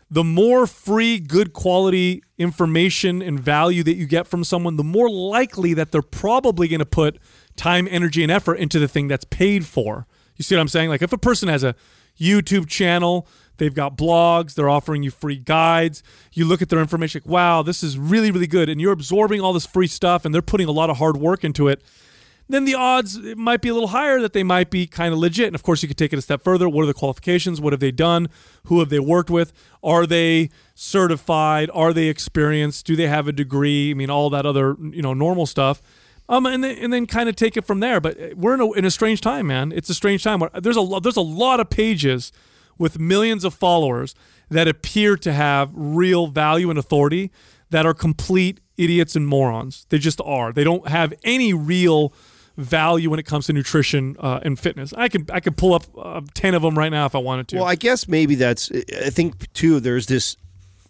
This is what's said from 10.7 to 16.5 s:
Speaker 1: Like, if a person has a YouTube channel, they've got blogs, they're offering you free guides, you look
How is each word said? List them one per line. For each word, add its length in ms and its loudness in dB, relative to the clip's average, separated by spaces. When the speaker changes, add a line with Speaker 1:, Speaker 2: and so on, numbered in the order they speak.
Speaker 1:
Like, 140 -2
if 100 -2
a 60 0
person 320 0
has 160 0
a 100 -2
YouTube 480 2
channel, 580 0
they've 160 -2
got 240 -4
blogs, 580 2
they're 140 0
offering 340 0
you 80 -6
free 260 -8
guides, 680 0
you 120 0
look 160 2